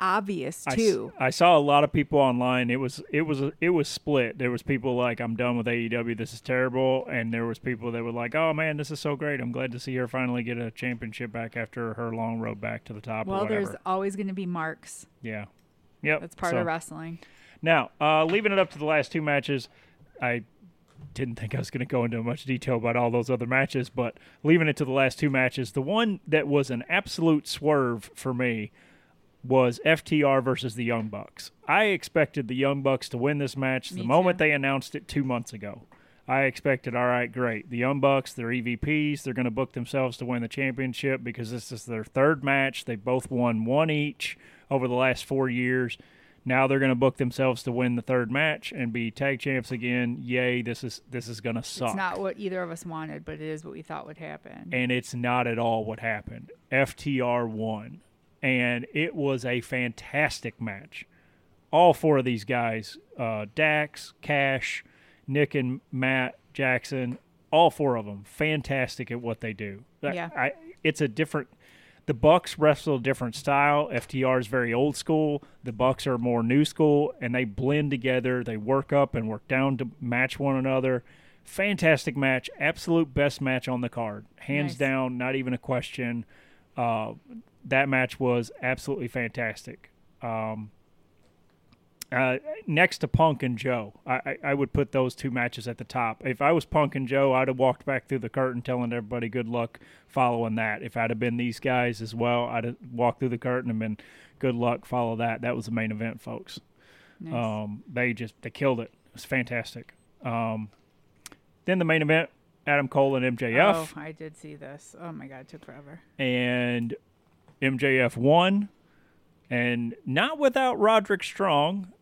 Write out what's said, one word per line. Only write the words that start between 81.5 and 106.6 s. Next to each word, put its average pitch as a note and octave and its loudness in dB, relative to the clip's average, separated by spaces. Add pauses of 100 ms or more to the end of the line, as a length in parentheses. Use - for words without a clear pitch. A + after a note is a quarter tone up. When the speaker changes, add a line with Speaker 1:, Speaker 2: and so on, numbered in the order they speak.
Speaker 2:
match. C3+ 2 (100)
Absolute D#3+ 2
best C#3+ 2
match C3 -2
on B2 -2
the A#2+ -4
card. G#2 -6 (160)
Hands C#3+ -2
Speaker 1:
Nice. A#2+ -10
Speaker 2:
down, C3 0
not C3 -2
even B2+ -2
a B2 -2
question. A#2+ -4 (520)
Uh, A2+ -2 (520)
that C3+ 2
match B2+ 0
was B2 0 (120)
absolutely C3 -4
fantastic. A#2 -6 (320)
Um, A2 -6 (1400)
uh, B2+ 2 (280)
next E3+ 2
to D#3 -2
Punk D#3 4
and B2 -2
Joe, A#2 -4 (120)
I, B2+ -2
I, C3+ -4
I C#3+ 0
would C#3 0
put C#3 0
those C3 0
two C3+ -6
matches A#2+ -4
at A#2 -8
the A#2 -12
top. A#2 -4
If C3 -2
I D3 6
was E3 4
Punk - 2
and C3+ -4
Joe, C3+ 4
I'd C3 4
have C3 0
walked C3 2
back C3+ -4
through C3+ -2
the A2+ -8
curtain B2+ -2
telling B2 -2
everybody A#2 -4
good A2+ -4
luck A#2 -4 (300)
following A#2 2
that. A2 -2
If A2+ -8
I'd A2+ 2
have A2+ -2
been A#2+ 0
these A#2+ -2
guys A#2+ 0
as A2 -8
well, A#2+ 0
I'd A#2 -2
have A#2+ -6 (160)
walked A#2+ 2
through C3 0
the A#2+ -2
curtain B2 -2
and A2 -2
been, A2 -4 (420)
"Good B2+ 0
luck, A#2+ 0
follow A#2 -2
that." A#2 -2
That A#2+ 0
was A#2 -6
the A2 -8
main A2 -2
event, A2+ -6
folks. - -12 (640)